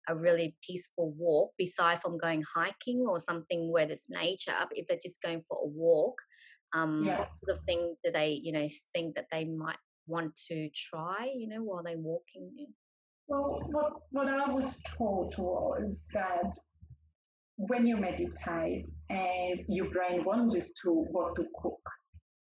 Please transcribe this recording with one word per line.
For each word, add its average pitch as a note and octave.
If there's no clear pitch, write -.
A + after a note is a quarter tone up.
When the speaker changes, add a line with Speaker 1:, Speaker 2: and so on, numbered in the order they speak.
Speaker 1:
a E3
really E3
peaceful F3+
walk E3
beside F3
from E3+
going D#3+
hiking A3
or F3
something E3+
where E3
there's D3+
nature? F3
But -
if E3+
they're E3+
just -
going E3
for -
a -
walk, E3
um, D#3
Speaker 2:
Yeah. F3+
Speaker 1:
what G3+
sort F3+
of -
thing E3+
do E3+
they, D#3
you D#3+
know, D3+
think E3
that -
they D#3+
might D#3+
want D#3+
to D#3
try, F3+
you A3+
know, A3
while F#3+
they're E3+
walking? E3+
Speaker 2:
Well, C#4+
what, D4+
what C4+
I C#4
was B3+
taught F#3+
was F#3
that F#3
when A#3
you A#3
meditate F3
and F3+
your F#3+
brain F3+
wanders G3
to F3
what E3+
to E3+
cook, -